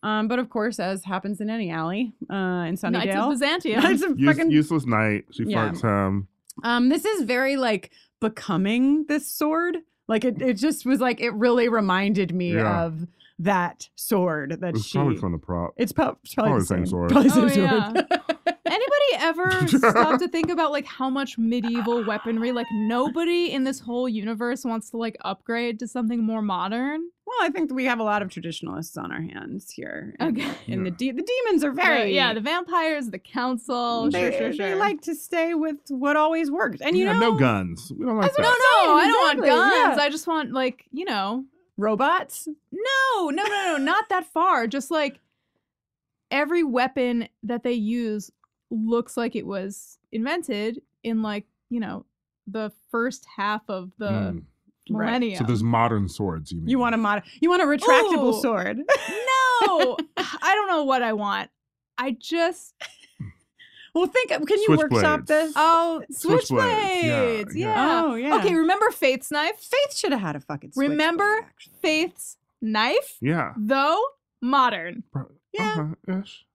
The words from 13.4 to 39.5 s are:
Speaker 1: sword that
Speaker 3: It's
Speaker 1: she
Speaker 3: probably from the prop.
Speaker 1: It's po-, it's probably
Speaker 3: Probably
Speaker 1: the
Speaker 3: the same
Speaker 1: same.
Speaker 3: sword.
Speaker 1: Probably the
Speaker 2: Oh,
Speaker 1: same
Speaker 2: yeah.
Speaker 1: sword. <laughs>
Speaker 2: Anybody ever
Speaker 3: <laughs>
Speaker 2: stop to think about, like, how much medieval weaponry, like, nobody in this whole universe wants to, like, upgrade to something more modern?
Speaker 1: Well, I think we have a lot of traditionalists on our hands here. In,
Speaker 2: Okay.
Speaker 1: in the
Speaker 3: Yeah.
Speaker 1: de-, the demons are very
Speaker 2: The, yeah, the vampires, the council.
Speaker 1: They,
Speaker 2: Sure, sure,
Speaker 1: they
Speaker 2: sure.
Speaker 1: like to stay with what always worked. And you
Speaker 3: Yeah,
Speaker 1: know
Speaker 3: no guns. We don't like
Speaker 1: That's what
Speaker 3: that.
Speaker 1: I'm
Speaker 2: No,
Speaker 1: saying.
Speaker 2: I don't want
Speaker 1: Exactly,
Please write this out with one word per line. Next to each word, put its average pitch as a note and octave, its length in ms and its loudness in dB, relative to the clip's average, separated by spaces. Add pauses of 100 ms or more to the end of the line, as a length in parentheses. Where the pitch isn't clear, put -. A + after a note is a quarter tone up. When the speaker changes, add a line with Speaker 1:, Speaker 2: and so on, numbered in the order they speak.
Speaker 1:
sword D#3+ 680 -2
that F3 140 -4
Speaker 3:
It's A2 100 -2
Speaker 1:
she - 120 -4
Speaker 3:
probably C#3 200 2
from F2+ 160 -2
the E2 40 -4
prop. E2+ 400 -4
Speaker 1:
It's A3+ 140 0
po-, - 320 0
it's - 100 -18
probably A3 180 2
Speaker 3:
Probably B2+ 80 4
Speaker 1:
the - 20 2
Speaker 3:
the F2+ 40 0
same F#2 120 0
Speaker 1:
same. F2 100 0
Speaker 3:
sword. F2 240 0
Speaker 1:
Probably C#4+ 180 8
the - 120 6
Speaker 2:
Oh, - 60 6
Speaker 1:
same G3 160 4
Speaker 2:
yeah. G#3 300 2
Speaker 1:
sword. E4+ 180 0
<laughs> F4 40 2 (500)
Speaker 2:
Anybody C5+ 500 2
ever E4+ 520 2
Speaker 3:
<laughs> - 0 -
Speaker 2:
stop C4 520 4
to F4 80 -2
think E4 220 -2
about, D#4+ 220 0
like, D4 140 -2
how - 240 -6
much C4+ 280 -4
medieval A#3 680 0
weaponry, A3+ 460 -2
like, A#3+ 200 -2
nobody C4 800 0
in C4+ 120 -2
this C4 160 -4
whole A#3+ 280 -4
universe A3+ 560 -4
wants A3+ 280 -6
to, A#3 60 -10
like, A3+ 280 -6
upgrade A#3 540 -4
to B3 80 -8
something A#3 360 -2
more A3 180 -2
modern? G#3+ 600 -2 (240)
Speaker 1:
Well, B4 160 -6
I F#4+ 80 2
think D#4 240 -2
we B3+ 120 -2
have A#3+ 140 0
a A3 40 -2
lot G#3 180 0
of F#3+ 100 -6
traditionalists E3+ 680 -10
on - 140 -8
our - 100 -8
hands - 500 -10
here. - 480 -12
In, - 100 -2
Speaker 2:
Okay. C#4 220 -4 (160)
Speaker 1:
in F#3 160 -4
the F#3 60 -2
Speaker 3:
Yeah. F3 80 -8
Speaker 1:
de-, C4 140 -2
the B3+ 120 -6 (200)
demons F#4 200 2
are D4 80 0
very C#4+ 380 2
Speaker 2:
The, F#3+ 60 0
yeah, B3+ 180 2
the A3 80 -4
vampires, D#4+ 680 -2
the F#3+ 100 -10
council. A#3+ 920 -2
Speaker 1:
They, C4 200 0
Speaker 2:
Sure, - 0 -
sure, A3+ 180 -2
Speaker 1:
they D4 60 -4 (160)
Speaker 2:
sure. F#4+ 40 -2
Speaker 1:
like G4 260 0
to E4 140 -6
stay E4+ 380 -2
with D#4 240 -2 (120)
what C#4+ 260 0
always D#4 360 2
worked. C#4 300 -2
And D#4+ 160 0
you - 80 4
Speaker 3:
Yeah, - 80 2
Speaker 1:
know A#3 180 4
Speaker 3:
no G#3+ 80 2
guns. G2 560 0
We - 100 -6
don't A3+ 120 0
like G4 80 2
Speaker 1:
That's - 120 2
what D5+ 60 2
Speaker 3:
that. A#4+ 400 6
Speaker 1:
I'm - 60 4
Speaker 2:
No, D4+ 80 8
Speaker 1:
saying. F4 120 6
Speaker 2:
I - 20 6
don't A4+ 120 4
want D4 160 2
Speaker 1:
Exactly, D4+ 100 4 (380)